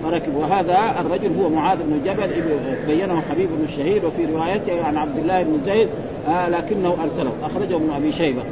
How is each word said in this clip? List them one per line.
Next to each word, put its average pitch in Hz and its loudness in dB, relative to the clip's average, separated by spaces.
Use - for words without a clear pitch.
فركب. 160 0
وهذا 175 2
الرجل 180 0
هو 170 4
معاذ 160 2
بن 151 0
جبل، 196 0
بينه 170 2
حبيب 165 -2
بن 156 0
الشهيد، 170 0
وفي 165 0
روايته 175 0
عن 151 0
عبد 151 -2
الله 180 2
بن 156 2
زيد، 208 4
آه، 180 0
لكنه 175 0
أرسله، 160 0
أخرجه 180 -2
ابن 156 2
أبي 147 0
شيبة. 131 0